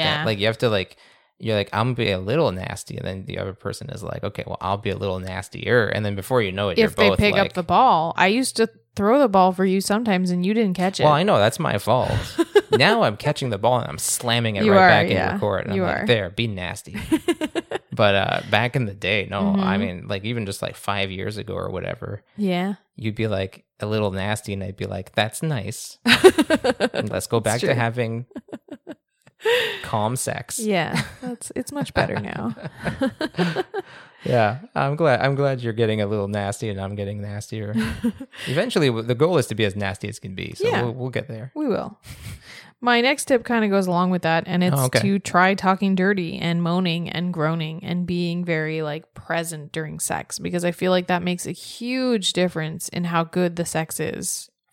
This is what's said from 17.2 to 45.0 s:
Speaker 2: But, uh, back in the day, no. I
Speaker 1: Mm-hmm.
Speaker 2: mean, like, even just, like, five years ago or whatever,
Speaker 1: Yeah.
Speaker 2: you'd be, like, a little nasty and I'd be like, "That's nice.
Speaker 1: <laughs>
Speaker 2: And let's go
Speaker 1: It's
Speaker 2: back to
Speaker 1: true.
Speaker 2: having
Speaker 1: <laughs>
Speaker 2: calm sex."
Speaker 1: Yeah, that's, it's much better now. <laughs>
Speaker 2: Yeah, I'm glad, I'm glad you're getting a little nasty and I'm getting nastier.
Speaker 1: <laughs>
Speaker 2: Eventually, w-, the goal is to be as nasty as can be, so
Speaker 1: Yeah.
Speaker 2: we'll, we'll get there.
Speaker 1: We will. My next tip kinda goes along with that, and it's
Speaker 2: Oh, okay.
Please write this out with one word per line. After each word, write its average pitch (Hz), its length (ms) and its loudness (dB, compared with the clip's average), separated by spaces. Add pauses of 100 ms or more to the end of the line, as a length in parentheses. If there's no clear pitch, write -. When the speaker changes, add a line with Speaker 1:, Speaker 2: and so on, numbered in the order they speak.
Speaker 2:
But, 104 240 4
uh, - 340 0
back 117 280 2
in 127 80 0
the 98 100 -8
day, 98 340 0
no. 98 120 -4
I - 20 0 (340)
Speaker 1:
Mm-hmm. 101 40 0
Speaker 2:
mean, 90 280 -6
like, 98 160 -6
even 113 220 -4
just, 98 160 -6
like, 90 140 -6
five 98 340 -4
years 101 260 -6
ago 98 180 -8
or 90 140 -6
whatever, 92 540 -8 (140)
Speaker 1:
Yeah. 190 380 -2 (200)
Speaker 2:
you'd 110 220 -6
be, 110 100 -2
like, 98 380 -4 (160)
a 104 60 -6
little 107 260 0
nasty 101 400 -4
and 98 100 -6
I'd 95 140 -8
be 101 100 -6
like, 95 300 -10
"That's 107 260 -2
nice. 117 600 -6
Speaker 1:
<laughs> - 40 -2 (840)
Speaker 2:
And 107 180 -2
let's 95 160 -4
go 117 120 0
Speaker 1:
It's 107 60 -2
Speaker 2:
back 113 160 0
to - 60 -2
Speaker 1:
true. 135 80 4
Speaker 2:
having 117 520 -2 (600)
Speaker 1:
<laughs> - 960 -4
Speaker 2:
calm 110 340 0
sex." - 440 -6
Speaker 1:
Yeah, 190 420 0 (200)
that's, 247 340 -10
it's - 160 -6
much 285 220 -6
better - 260 0
now. - 400 -8
<laughs> - 1040 -4 (600)
Speaker 2:
Yeah, 120 340 2 (160)
I'm 143 220 0
glad, 151 240 4
I'm 139 160 2
glad 135 240 0
you're 117 120 -4
getting 110 280 2
a 101 60 2
little 104 200 0
nasty 101 440 -4
and 98 100 -6
I'm 98 160 -6
getting 101 260 -6
nastier. 104 500 -8 (400)
Speaker 1:
<laughs> - 360 -14
Speaker 2:
Eventually, 170 400 2
w-, 113 180 -2
the 123 80 0
goal 156 240 4
is 117 80 2
to - 80 -6
be 107 100 2
as 101 120 0
nasty 101 320 -4
as 107 100 -12
can 95 160 -12
be, 92 220 -8
so 403 100 -2
Speaker 1:
Yeah. 480 160 2
Speaker 2:
we'll, 120 120 -2
we'll 127 160 -6
get - 180 -6
there. 117 260 -12
Speaker 1:
We 302 140 -4
will. - 320 -4 (800)
My 240 200 4
next 277 260 2
tip 233 200 2
kinda 220 220 2
goes 196 180 2
along 180 240 2
with 180 120 0
that, 165 260 2
and 180 160 2
it's 147 120 2
Speaker 2:
Oh, 131 100 4
okay. 127 160 4